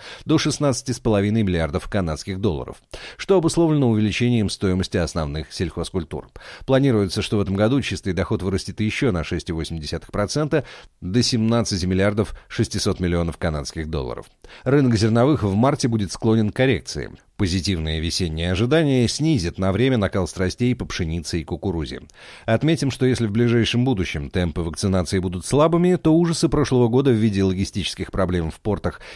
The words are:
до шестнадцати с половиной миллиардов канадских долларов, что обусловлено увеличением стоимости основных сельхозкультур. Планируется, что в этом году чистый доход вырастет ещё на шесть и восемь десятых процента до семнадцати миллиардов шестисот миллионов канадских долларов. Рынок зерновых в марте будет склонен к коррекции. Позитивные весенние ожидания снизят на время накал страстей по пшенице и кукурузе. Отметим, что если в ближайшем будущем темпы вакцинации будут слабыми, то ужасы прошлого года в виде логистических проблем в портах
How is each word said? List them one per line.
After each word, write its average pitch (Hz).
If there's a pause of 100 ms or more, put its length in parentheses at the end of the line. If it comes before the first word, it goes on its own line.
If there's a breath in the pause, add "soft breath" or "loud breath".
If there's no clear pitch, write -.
(240 loud breath)
до 147
шестнадцати 139
с 120
половиной 107
миллиардов 87
канадских 92
долларов, 85 (400 loud breath)
что -
обусловлено 160
увеличением 107
стоимости 92 (120)
основных 76
сельхозкультур. 82 (380 loud breath)
Планируется, 117
что -
в 101
этом 98
году 117
чистый 95
доход 90
вырастет 95
ещё 107
на 85
шесть 82
и -
восемь 80
десятых 78
процента 143 (360 loud breath)
до 101
семнадцати 110
миллиардов 98 (120)
шестисот -
миллионов 85
канадских 78
долларов. 67 (360 loud breath)
Рынок 131
зерновых 117
в 98
марте 131
будет 107
склонен 110
к -
коррекции. 82 (280)
Позитивные 82
весенние 82
ожидания 127
снизят 127
на 95
время 123
накал 95
страстей 95
по 113
пшенице 82
и 73
кукурузе. 78 (440 loud breath)
Отметим, 139
что -
если 117
в 104
ближайшем 120
будущем 85
темпы 90
вакцинации 92
будут 90
слабыми, 170
то 160
ужасы 170
прошлого 123
года 135
в -
виде 107
логистических 95
проблем 87
в -
портах 98 (160 loud breath)